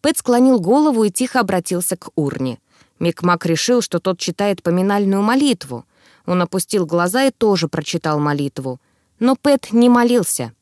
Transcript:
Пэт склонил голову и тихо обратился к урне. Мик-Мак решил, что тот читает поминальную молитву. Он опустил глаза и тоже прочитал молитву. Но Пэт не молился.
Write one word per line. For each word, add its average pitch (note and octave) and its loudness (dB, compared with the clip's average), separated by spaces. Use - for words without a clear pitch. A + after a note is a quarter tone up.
Пэт D#4 0
склонил B3 4
голову A#3 2
и G#3 2
тихо B3+ -2
обратился F3+ -2
к - -18
урне. C3 -4
Мик-Мак E3+ -2
решил, A3+ 0
что - -4
тот F#3 -4
читает G3 -4
поминальную G3 0
молитву. A3 -2
Он F3+ 0
опустил F#3 -2
глаза F3+ 0
и C4+ 2
тоже F#3+ 0
прочитал D3+ -4
молитву. C#3+ -4
Но B3+ 2
Пэт C#4 0
не A#3 6
молился. A#3+ 2